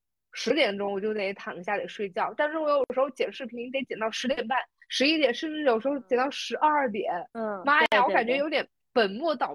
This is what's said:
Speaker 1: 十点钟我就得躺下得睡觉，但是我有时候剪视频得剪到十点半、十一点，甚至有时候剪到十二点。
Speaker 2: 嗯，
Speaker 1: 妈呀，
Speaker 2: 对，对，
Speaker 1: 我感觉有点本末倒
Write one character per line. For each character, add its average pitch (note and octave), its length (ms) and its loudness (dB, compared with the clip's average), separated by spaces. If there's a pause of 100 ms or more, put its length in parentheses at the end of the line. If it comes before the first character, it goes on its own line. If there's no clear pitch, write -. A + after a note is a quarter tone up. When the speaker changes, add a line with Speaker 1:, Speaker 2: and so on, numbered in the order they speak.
(320)
Speaker 1:
十 - 200 -2
点 A#3+ 240 2
钟 G3+ 160 -2
我 G3 80 -4
就 G#3+ 140 -2
得 G3+ 180 -2
躺 F#3 320 -10
下 G#3 140 -2
得 F3+ 100 -6
睡 G3+ 220 -6
觉， G3 260 -4
但 D4 140 0
是 D#4+ 80 -4
我 D#4 100 0
有 C#4+ 240 2
时 B3+ 80 0
候 C#4+ 80 2
剪 - 240 -4
视 C4+ 140 -10
频 A#3+ 240 -10
得 C4+ 140 -2
剪 - 140 -8
到 A3 120 -2
十 B3 180 -4
点 A#3+ 180 -2
半、 B3+ 120 0 (320)
十 C4+ 180 2
一 D#4+ 80 4
点， C4 160 4
甚 D#4 180 -4
至 D4+ 120 -6
有 A#3 180 4
时 C4+ 80 -2
候 C#4+ 120 -2
剪 B3 180 0
到 C4+ 120 2
十 - 280 -8
二 D4 320 2
点。 G3 200 -4 (220)
Speaker 2:
嗯， G#3+ 320 -6
Speaker 1:
妈 D4 160 6
呀， D#4+ 80 6
Speaker 2:
对， D#4+ 120 4
对， B3 40 6
Speaker 1:
我 C#4+ 60 2
感 A#3+ 160 2
觉 B3+ 100 2
有 D4 140 0
点 C4 180 -2 (240)
本 G#3+ 200 4
末 D4 220 -2
倒 B3 200 -4